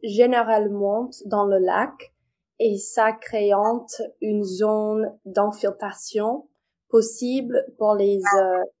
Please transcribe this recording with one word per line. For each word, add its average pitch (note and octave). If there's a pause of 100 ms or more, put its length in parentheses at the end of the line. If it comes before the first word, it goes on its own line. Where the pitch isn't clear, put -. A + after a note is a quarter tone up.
généralement G#3+ (160)
dans G3+
le G3
lac F#3 (460)
et G#3+
ça A3
créant A3 (340)
une G#3
zone G#3+
d'infiltration G#3 (420)
possible A#3+ (140)
pour G#3+
les, G3+ (180)
euh, F#3 (180)